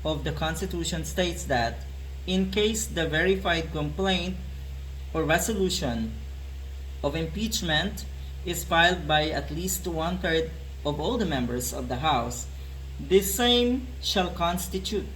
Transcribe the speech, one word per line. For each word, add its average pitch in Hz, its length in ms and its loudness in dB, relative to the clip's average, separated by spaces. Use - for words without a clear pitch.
of 156 220 -2
the 147 80 -2
Constitution 165 720 -2
states 175 400 0
that 117 340 2
in 190 240 2
case 214 340 2
the 160 220 0
verified 170 640 2
complaint 180 640 0
or 160 100 2
resolution 147 880 2
of 143 120 0
impeachment 165 920 0
is 175 180 -2
filed 170 440 4
by 151 220 4
at - 200 -2
least 180 380 -2
one-third 165 640 0
of 143 140 0
all 202 180 0
the 220 80 2
members 123 460 0
of 127 160 -6
the 123 100 -2
House, 127 500 0
the 190 220 6
same 240 680 4
shall 180 280 2
constitute 180 880 -2